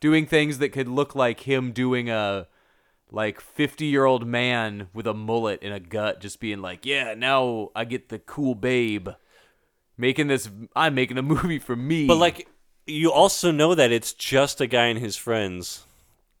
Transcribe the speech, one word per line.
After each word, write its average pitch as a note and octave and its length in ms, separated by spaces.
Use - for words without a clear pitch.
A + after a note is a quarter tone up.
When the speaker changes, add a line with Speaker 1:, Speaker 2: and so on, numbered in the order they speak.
Speaker 1:
Doing D#3 260
things D3+ 320
that C#3 120
could C3 180
look C#3 260
like B2 260
him C3 320
doing B2 360
a, G2+ 380
like, G#2+ 300
fifty-year-old C3+ 880
man A#2 680
with G#2+ 120
a A2 60
mullet A2 500
and G2+ 120
a G2+ 60
gut G2+ 400
just G2 200
being G#2 220
like, F#2 240
"Yeah, C3 280
now A#2+ 600
I A#2 100
get B2 240
the A2 120
cool C3+ 340
babe." A2 540
Making C3+ 300
this, B2+ 200
I'm D3+ 180
making B2+ 240
a C3 40
<laughs> D3 120
movie D3+ 240
for B2 180
me. D3 300
Speaker 2:
But, D#3+ 100
like, E3+ 320
you D#3+ 260
also F3 380
know E3 240
that C3+ 180
it's A#2 220
just - 460
a C3+ 60
guy A#2+ 200
and A#2 120
his A2 180
friends G2 680